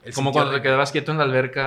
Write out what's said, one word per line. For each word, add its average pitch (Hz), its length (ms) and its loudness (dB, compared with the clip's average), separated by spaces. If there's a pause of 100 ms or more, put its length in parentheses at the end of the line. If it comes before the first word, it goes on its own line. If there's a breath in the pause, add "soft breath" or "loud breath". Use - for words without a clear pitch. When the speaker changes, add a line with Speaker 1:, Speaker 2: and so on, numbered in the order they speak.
Speaker 1:
él 120 80 -16
Speaker 2:
Como 135 160 -2
Speaker 1:
sintió 135 40 0
Speaker 2:
cuando 143 180 2
te 135 80 -2
Speaker 1:
rico. 127 60 -4
Speaker 2:
quedabas 135 280 2
quieto 147 180 -4
en 160 60 -2
la 151 80 0
alberca, 131 420 0